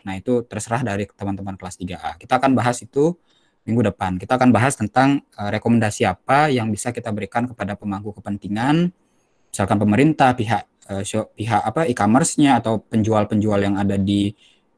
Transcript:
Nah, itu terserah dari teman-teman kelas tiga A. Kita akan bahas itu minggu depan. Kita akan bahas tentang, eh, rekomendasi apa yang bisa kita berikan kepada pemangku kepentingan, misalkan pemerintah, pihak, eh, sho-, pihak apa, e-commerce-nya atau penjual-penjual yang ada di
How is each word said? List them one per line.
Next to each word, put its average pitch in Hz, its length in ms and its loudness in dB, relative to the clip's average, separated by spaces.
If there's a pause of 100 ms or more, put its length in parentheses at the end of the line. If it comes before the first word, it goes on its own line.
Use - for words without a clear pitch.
Nah, 95 80 -8
itu 120 320 -2
terserah 117 400 -4
dari 101 240 -4
teman-teman 98 480 -8
kelas 90 160 -14
tiga 90 240 -10
A. 78 160 -8
Kita - 240 -2
akan 135 160 2
bahas 120 320 0
itu 156 320 -2 (480)
minggu 110 240 0
depan. 92 320 -4
Kita 127 160 0
akan 127 160 6
bahas 123 240 2
tentang, 135 560 0
eh, 104 160 -8
rekomendasi 113 560 0
apa 135 400 2
yang 120 240 0
bisa 113 240 -6
kita 117 160 -8
berikan 107 400 -4
kepada 104 240 -8
pemangku 101 400 -8
kepentingan, 113 800 -2 (560)
misalkan 104 320 0
pemerintah, 131 560 4
pihak, 110 240 -2 (240)
eh, 98 160 -8
sho-, 107 320 -6
pihak 107 320 -2
apa, - 240 0
e-commerce-nya 123 720 4
atau 113 160 -2
penjual-penjual 107 800 0
yang 101 160 0
ada 98 240 0
di 101 320 0 (480)